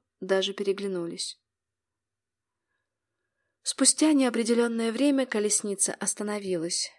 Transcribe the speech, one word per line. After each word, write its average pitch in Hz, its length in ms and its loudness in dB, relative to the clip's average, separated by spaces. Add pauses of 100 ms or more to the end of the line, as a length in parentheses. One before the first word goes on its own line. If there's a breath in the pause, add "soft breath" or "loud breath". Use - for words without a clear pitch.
(200)
даже 190 340 0
переглянулись. 190 840 -4 (2250)
Спустя - 500 4
неопределенное 233 800 2
время 269 340 2
колесница 208 680 -2
остановилась. 196 1040 -4